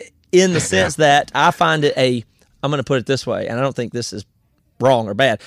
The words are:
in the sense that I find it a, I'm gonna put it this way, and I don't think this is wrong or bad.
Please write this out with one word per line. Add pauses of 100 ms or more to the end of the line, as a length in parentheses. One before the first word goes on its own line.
(320)
in
the
sense
that
I
find
it
a, (380)
I'm
gonna
put
it
this
way,
and
I
don't
think
this
is (560)
wrong
or
bad.